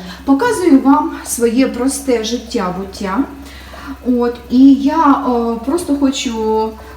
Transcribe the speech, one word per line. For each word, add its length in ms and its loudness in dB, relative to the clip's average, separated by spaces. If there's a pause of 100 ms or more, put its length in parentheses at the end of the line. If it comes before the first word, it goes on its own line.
(240)
показую 560 4
вам 320 2 (120)
своє 440 0
просте 560 -2
життя, 540 -6
буття. 460 -4 (800)
От, 280 0 (160)
і 240 8
я, 540 2
о, 280 0 (100)
просто 300 -2
хочу 760 -2 (260)